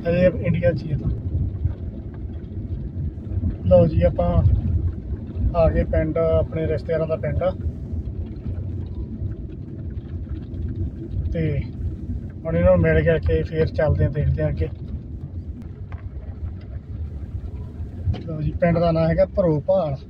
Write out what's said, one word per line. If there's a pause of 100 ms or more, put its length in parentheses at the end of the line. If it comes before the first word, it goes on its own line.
ਇਹ (160)
ਇੰਡੀਆ
'ਚ
ਹੀ
ਆ
ਤਾਂ। (2500)
ਲਓ
ਜੀ,
ਆਪਾਂ (1300)
ਆ
ਗਏ
ਪਿੰਡ,
ਆਪਣੇ
ਰਿਸ਼ਤੇਦਾਰਾਂ
ਦਾ
ਪਿੰਡ
ਆ। (3750)
ਤੇ (1000)
ਹੁਣ
ਇਹਨਾਂ
ਨੂੰ
ਮਿਲ
ਗਿਲ
ਕੇ
ਫੇਰ
ਚੱਲਦੇ
ਆ,
ਦੇਖਦੇ
ਆ
ਅੱਗੇ। (3500)
ਲਓ
ਜੀ,
ਪਿੰਡ
ਦਾ
ਨਾਂ
ਹੈਗਾ (120)
ਭਰੋਪਾਲ। (140)